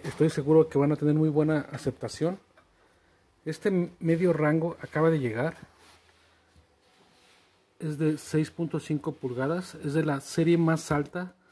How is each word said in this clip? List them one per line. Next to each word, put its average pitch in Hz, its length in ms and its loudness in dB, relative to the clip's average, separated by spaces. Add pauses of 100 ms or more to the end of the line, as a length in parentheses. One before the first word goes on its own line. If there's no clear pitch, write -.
estoy 151 260 0
seguro 156 400 4
que - 80 -2
van 143 140 4
a 151 40 2
tener 151 200 0
muy 156 140 2
buena 151 320 2 (100)
aceptación. 147 680 -6 (1040)
Este 160 240 -4
m-, 175 200 0 (100)
medio 170 320 2
rango 156 480 0
acaba 156 300 0
de 160 100 2
llegar. 127 380 -4 (2250)
Es 151 180 -6
de 156 220 0
seis 156 320 -2
punto 165 280 -4
cinco 151 320 -4
pulgadas. 139 640 -4
Es 143 220 -6
de 160 100 2
la 139 160 -2
serie 170 380 2
más 160 320 2
alta 160 420 -4 (180)